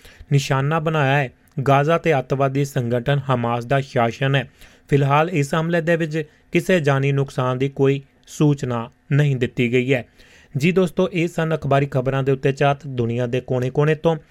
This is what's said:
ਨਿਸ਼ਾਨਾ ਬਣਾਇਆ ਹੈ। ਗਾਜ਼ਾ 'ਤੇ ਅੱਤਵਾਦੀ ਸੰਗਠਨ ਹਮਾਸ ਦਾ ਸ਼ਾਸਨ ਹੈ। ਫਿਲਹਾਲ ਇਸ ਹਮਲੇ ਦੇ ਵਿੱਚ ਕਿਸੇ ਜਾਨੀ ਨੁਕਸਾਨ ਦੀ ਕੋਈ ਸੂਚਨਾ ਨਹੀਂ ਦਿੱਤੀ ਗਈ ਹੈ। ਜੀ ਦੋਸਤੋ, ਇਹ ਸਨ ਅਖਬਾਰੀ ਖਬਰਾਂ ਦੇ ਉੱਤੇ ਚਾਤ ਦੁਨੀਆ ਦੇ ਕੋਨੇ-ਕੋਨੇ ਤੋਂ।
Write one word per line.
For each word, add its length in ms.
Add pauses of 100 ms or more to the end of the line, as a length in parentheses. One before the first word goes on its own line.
(320)
ਨਿਸ਼ਾਨਾ 460
ਬਣਾਇਆ 380
ਹੈ। 160 (360)
ਗਾਜ਼ਾ 280
'ਤੇ 220
ਅੱਤਵਾਦੀ 460
ਸੰਗਠਨ 560 (140)
ਹਮਾਸ 300
ਦਾ 160
ਸ਼ਾਸਨ 540
ਹੈ। 160 (380)
ਫਿਲਹਾਲ 420
ਇਸ 240
ਹਮਲੇ 260
ਦੇ 160
ਵਿੱਚ 280 (280)
ਕਿਸੇ 280
ਜਾਨੀ 320
ਨੁਕਸਾਨ 460
ਦੀ 100
ਕੋਈ 340 (240)
ਸੂਚਨਾ 640 (220)
ਨਹੀਂ 240
ਦਿੱਤੀ 360
ਗਈ 220
ਹੈ। 100 (520)
ਜੀ 160
ਦੋਸਤੋ, 400
ਇਹ 160
ਸਨ 260
ਅਖਬਾਰੀ 360
ਖਬਰਾਂ 320
ਦੇ 100
ਉੱਤੇ 200
ਚਾਤ 340
ਦੁਨੀਆ 400
ਦੇ 140
ਕੋਨੇ-ਕੋਨੇ 540
ਤੋਂ। 220 (140)